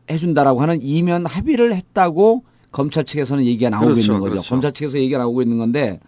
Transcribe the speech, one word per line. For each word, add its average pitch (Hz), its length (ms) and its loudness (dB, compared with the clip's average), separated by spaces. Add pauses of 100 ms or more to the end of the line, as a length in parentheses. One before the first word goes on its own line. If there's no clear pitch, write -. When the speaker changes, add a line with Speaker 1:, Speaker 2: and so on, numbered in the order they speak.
Speaker 1:
해준다라고 147 520 2
하는 160 200 0
이면 170 460 0
합의를 233 480 0
했다고 190 680 2 (280)
검찰 143 340 -2
측에서는 139 400 -2
얘기가 120 240 0
나오고 107 160 0
Speaker 2:
그렇죠, 117 160 4
Speaker 1:
있는 104 180 2
거죠. 98 120 -2
Speaker 2:
그렇죠. 92 180 -6
Speaker 1:
검찰 131 220 -2
측에서 139 280 -6
얘기가 131 200 0
나오고 120 220 -2
있는 117 160 0
건데, 117 500 -2